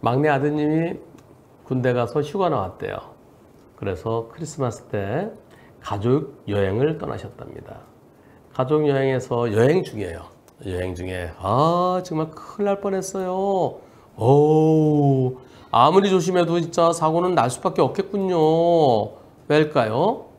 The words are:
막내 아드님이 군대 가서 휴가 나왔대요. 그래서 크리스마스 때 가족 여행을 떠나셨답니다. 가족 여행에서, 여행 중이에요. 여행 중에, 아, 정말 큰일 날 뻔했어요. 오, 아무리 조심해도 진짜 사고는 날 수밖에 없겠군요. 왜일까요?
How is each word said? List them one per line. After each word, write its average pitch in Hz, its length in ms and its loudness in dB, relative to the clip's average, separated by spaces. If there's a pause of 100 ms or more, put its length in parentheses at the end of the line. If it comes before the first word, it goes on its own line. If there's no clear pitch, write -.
막내 131 260 0
아드님이 151 640 0 (680)
군대 127 280 -2
가서 120 300 -2
휴가 180 260 -2
나왔대요. 98 480 -6 (800)
그래서 113 560 -6
크리스마스 139 520 -8
때 113 460 -6 (500)
가족 120 680 -2
여행을 104 500 0
떠나셨답니다. - 840 -12 (720)
가족 151 360 0
여행에서, 131 640 0
여행 139 320 4
중이에요. 85 400 -10 (420)
여행 90 300 -4
중에, 90 420 -8
아, 170 680 0
정말 160 260 -6
큰일 - 360 -8
날 196 140 -2
뻔했어요. 190 520 -6 (840)
오, 147 1200 4 (340)
아무리 185 400 6
조심해도 175 500 2
진짜 170 320 2
사고는 165 440 0
날 123 140 2
수밖에 - 300 -4
없겠군요. 185 560 0 (1120)
왜일까요? 151 760 0 (120)